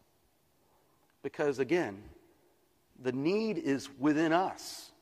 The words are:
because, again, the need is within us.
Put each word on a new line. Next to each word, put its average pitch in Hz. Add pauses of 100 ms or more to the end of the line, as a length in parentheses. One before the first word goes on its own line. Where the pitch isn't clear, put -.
(1200)
because, 143
again, 123 (920)
the 127
need 196
is 139 (100)
within 156
us. - (120)